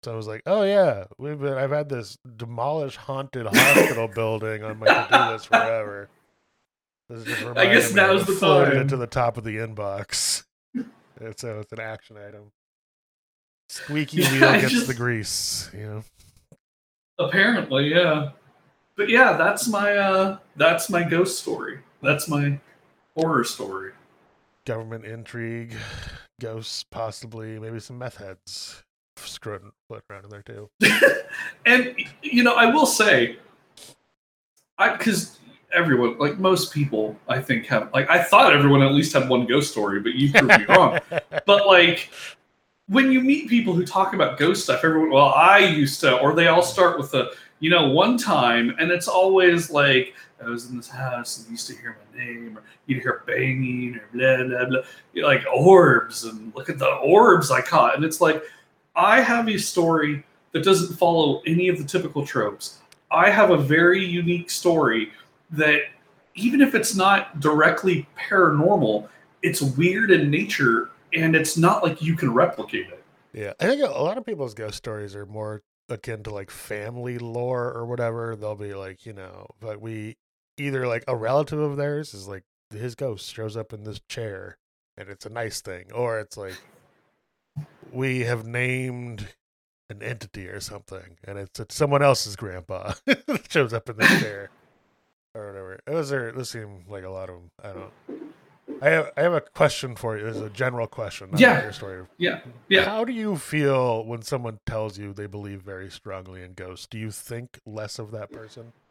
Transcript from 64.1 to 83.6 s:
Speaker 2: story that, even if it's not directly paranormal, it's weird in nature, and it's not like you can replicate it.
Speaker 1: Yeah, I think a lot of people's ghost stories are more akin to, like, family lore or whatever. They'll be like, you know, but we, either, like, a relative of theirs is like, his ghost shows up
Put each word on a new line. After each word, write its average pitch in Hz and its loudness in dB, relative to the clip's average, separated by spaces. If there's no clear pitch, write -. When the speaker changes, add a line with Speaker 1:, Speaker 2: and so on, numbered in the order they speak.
Speaker 2:
story 131 0
that, 151 2
even 247 2
if 269 6
it's 220 0
not 190 2
directly 151 2
paranormal, 156 2
it's 156 -2
weird 175 0
in 156 4
nature, 151 -2
and 160 0
it's 160 0
not 185 2
like 160 -4
you 160 -2
can 127 -2
replicate 113 -2
it. - -20
Speaker 1:
Yeah, 101 -10
I 165 -2
think 285 0
a 262 0
lot 185 -4
of 233 -14
people's 143 -10
ghost 107 -12
stories 104 -12
are 101 -16
more 107 -12
akin 110 -12
to, 113 -12
like, 101 -14
family 120 -10
lore 120 -6
or 117 -10
whatever. 117 -6
They'll 104 -8
be 101 -12
like, 95 -16
you 113 -18
know, 95 -20
but 107 -12
we, 110 -12
either, 135 -4
like, 120 -4
a 127 -2
relative 143 -2
of 147 -4
theirs 147 -6
is 98 -16
like, 95 -16
his 113 -10
ghost 107 -10
shows 110 -10
up 110 -12